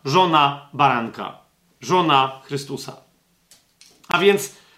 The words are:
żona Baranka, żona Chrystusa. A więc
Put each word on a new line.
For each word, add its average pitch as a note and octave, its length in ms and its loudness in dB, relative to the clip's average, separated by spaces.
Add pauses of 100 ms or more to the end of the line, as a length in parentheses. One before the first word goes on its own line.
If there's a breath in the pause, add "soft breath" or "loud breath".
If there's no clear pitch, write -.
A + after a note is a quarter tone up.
żona D3 680 2
Baranka, A#2+ 680 -2 (420)
żona D3 640 0
Chrystusa. C#3 520 -10 (1120)
A F3 100 0
więc G3 340 2 (240 soft breath)